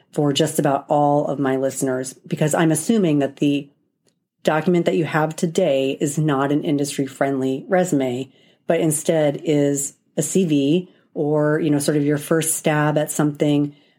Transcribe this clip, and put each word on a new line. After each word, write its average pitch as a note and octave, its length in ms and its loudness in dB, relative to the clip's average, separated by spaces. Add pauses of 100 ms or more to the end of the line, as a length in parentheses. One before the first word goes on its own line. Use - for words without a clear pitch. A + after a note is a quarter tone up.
(100)
for D3 220 0
just D3+ 240 0
about C#3+ 320 0
all D3 380 2
of C#3 100 -4
my C3+ 200 0
listeners, C3 560 -4
because - 420 -2
I'm E3 160 4
assuming D#3+ 480 2
that C#3 160 -2
the C#3+ 340 -2 (720)
document E3+ 440 0
that F3+ 120 0
you E3 80 0
have D#3 300 -2
today C#3+ 640 0
is D3 160 -2
not D3 340 0
an D3 120 0
industry-friendly C#3 1040 -2
resume, C3+ 640 0 (320)
but E3+ 140 0
instead D#3 640 0
is C#3+ 520 0 (220)
a D#3+ 60 0
C F#3 220 0
V D3+ 480 0 (200)
or, D3+ 460 0
you D3+ 100 0
know, D3 100 2
sort D3 180 0
of C#3+ 80 0
your D3 120 0
first D#3 380 -2
stab D3+ 420 0
at D3+ 140 -2
something, D3 640 0 (240)